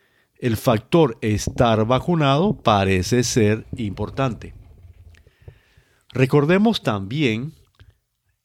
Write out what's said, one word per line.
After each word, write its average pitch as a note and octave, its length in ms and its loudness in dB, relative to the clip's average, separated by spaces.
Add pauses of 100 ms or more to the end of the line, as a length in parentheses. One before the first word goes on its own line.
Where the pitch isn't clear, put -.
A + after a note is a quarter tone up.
(380)
el A#2+ 180 -2
factor B2 680 0
estar A2 640 0
vacunado C#3+ 680 0
parece G2 680 2
ser A2 420 0 (100)
importante. G#2 800 -8 (1600)
Recordemos D3 720 2
también A#2 720 -2 (920)